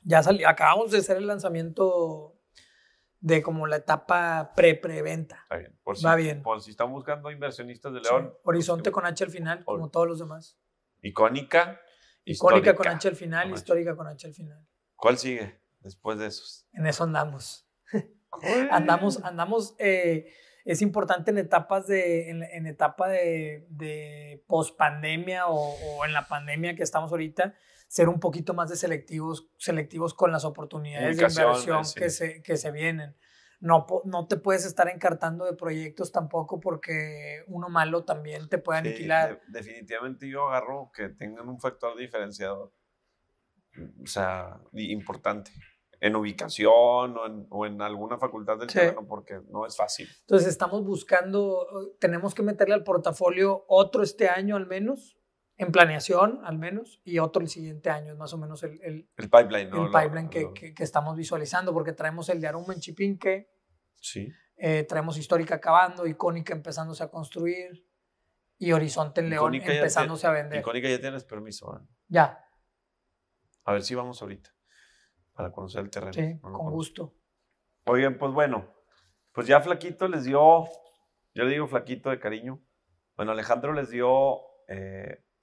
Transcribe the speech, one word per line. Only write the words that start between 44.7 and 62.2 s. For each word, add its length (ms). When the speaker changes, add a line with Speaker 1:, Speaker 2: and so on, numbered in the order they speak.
Speaker 2:
i-, 180
importante, 600
en 160
ubicación 1040
o 80
en, 240
o 160
en 160
alguna 380
facultad 400
del 100
Speaker 1:
Sí. 80
Speaker 2:
terreno, 300
porque 320
no 160
es 100
fácil. 320
Speaker 1:
Entonces 260
estamos 360
buscando, 840
tenemos 360
que 80
meterle 320
al 80
portafolio 840
otro 360
este 260
año 280
al 100
menos, 500
en 140
planeación 760
al 140
menos, 440
y 140
otro 240
el 80
siguiente 400
año, 220
es 80
más 120
o 60
menos 240
el, 220
el, 340
Speaker 2:
El 140
pipeline, 400
¿no? 160
Speaker 1:
el 40
Speaker 2:
Lo, 80
Speaker 1:
pipeline 300
que, 120
Speaker 2:
lo 120
Speaker 1:
que, 220
que 80
estamos 340
visualizando, 560
porque 200
traemos 360